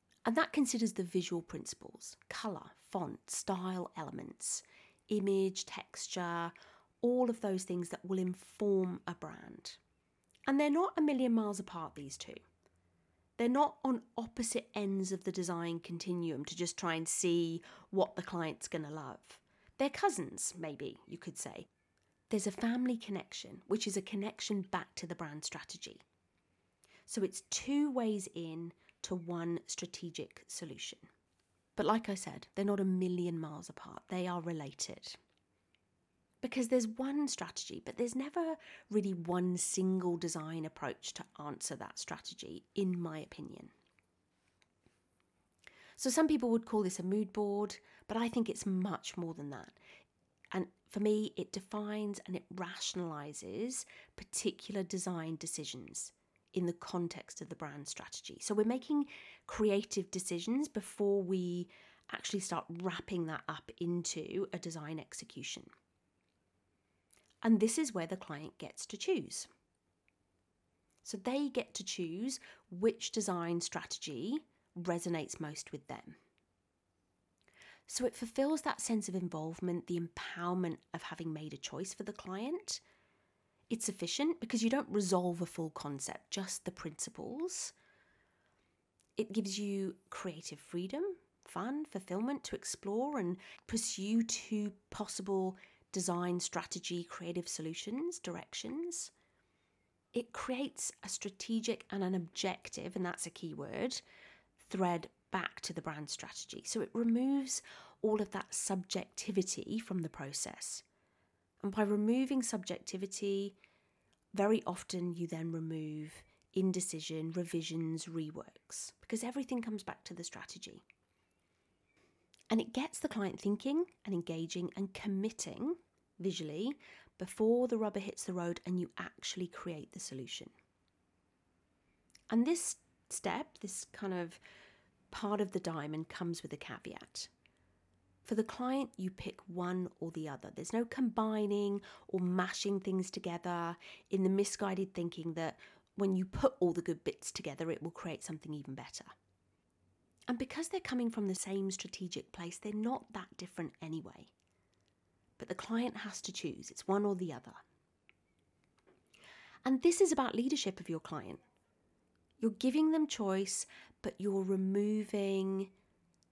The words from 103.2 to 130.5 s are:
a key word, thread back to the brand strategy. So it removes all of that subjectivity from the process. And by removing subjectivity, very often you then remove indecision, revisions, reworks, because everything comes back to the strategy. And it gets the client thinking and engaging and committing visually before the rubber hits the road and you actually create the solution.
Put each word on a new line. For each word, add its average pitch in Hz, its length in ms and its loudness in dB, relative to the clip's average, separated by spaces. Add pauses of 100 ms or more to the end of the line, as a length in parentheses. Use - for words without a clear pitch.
a 165 60 -8
key 160 220 -8
word, 151 460 -2 (720)
thread 175 380 2 (240)
back - 300 -2
to - 120 -6
the 160 80 -6
brand 151 280 -6
strategy. - 560 -8
So - 160 -2
it - 120 -2
removes 254 720 4 (380)
all 214 200 4
of 202 100 -2
that - 220 -4
subjectivity - 1300 0
from 185 200 -2
the 160 100 0
process. - 760 -6 (800)
And 196 100 0
by 214 100 4
removing 233 600 4
subjectivity, 196 1120 -2 (800)
very 208 320 6
often 175 480 -2
you 170 100 0
then 165 260 -2
remove 156 720 -4 (300)
indecision, 165 800 2
revisions, 165 760 0
reworks, - 840 -6 (100)
because - 220 -4
everything 247 380 -2
comes 214 220 -4
back - 200 -8
to - 100 -10
the 170 100 -8
strategy. - 600 -12 (1700)
And 226 120 6
it - 120 -2
gets 269 260 -2
the - 80 -2
client 202 320 -2
thinking 269 460 2 (200)
and 196 80 -2
engaging 170 640 -2
and 190 180 -4
committing 214 800 -2 (440)
visually 175 560 -2 (420)
before 226 500 4
the 240 100 2
rubber 214 220 0
hits 196 240 -6
the 185 100 -4
road 170 320 -2
and 180 140 2
you 175 180 -2
actually - 500 -6
create - 440 -8
the 190 80 -12
solution. - 500 -8 (1800)